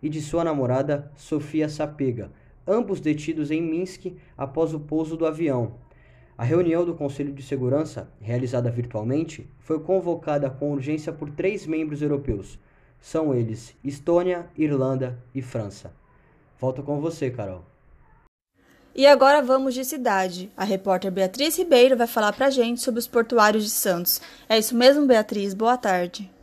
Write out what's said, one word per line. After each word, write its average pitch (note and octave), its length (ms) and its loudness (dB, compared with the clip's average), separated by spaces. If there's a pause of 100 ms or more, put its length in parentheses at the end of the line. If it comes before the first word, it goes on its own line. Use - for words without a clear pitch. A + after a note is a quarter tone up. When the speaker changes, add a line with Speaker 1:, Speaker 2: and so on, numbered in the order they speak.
Speaker 1:
e D3+ 80 -4
de D3+ 120 -6
sua E3+ 220 -2
namorada C#3+ 720 -2
Sofia D3+ 540 -4
Sapega, C3+ 600 -4 (360)
ambos G3 320 0
detidos D3+ 520 -2
em D#3+ 100 -2
Minsk F3 560 -6 (200)
após D#3 360 -4
o D#3 60 -6
pouso D#3 360 -4
do D#3+ 100 -2
avião. D3+ 500 -2 (600)
A A#2 60 -8
reunião E3 420 2
do E3+ 100 -4
Conselho C#3+ 380 -6
de C3+ 100 -14
Segurança, C3+ 760 -4
realizada A#2+ 520 -2
virtualmente, A#2+ 800 -4 (100)
foi D#3 200 -4
convocada D#3+ 720 -2
com D3 220 -4
urgência D3+ 420 -4
por D3 160 -10
três F#3+ 360 -4
membros D3+ 360 -4
europeus. C#3 580 -4 (400)
São D#3+ 340 -2
eles A#2 500 -4
Estônia, E3+ 640 0 (100)
Irlanda C3+ 640 0 (120)
e C3+ 80 -6
França. G#2 520 -10 (640)
Volto C3 260 -4
com C#3+ 160 -2
você, D#3 300 -4
Carol. G2 360 -10 (1300)
Speaker 2:
E C4+ 100 4
agora C#4 360 8
vamos C4 340 2
de B3+ 100 -4
cidade. G3 720 -2
A - 80 -4
repórter F#3+ 460 0
Beatriz G3 460 0
Ribeiro C4+ 380 6
vai A#3 120 2
falar G#3+ 260 2
pra C4+ 160 2
gente A#3+ 320 0
sobre A#3 180 -2
os A#3 80 -6
portuários A3 560 4
de G#3 60 -4
Santos. F3+ 500 -2 (300)
É A3+ 80 6
isso A3 180 0
mesmo, C#4 300 6
Beatriz? G#3+ 480 2
Boa A3+ 240 2
tarde. F#3 520 -2 (140)